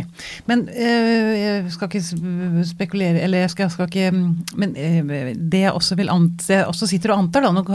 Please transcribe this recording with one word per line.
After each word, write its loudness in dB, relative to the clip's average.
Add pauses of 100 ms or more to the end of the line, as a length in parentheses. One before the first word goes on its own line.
(480)
Men, 0
eh, 0
jeg -6
skal -8
ikke -4
s-, -2
spekulere, 0
eller 2
jeg 0
skal, -2
skal -4
ikke, 0
mm, 0
men, 0
eh, 0
det 0
jeg 4
også 0
vil 0
ant-, 4
det -8
jeg 4
også -2
sitter 0
og 2
antar 2
da, 4
nå 2 (120)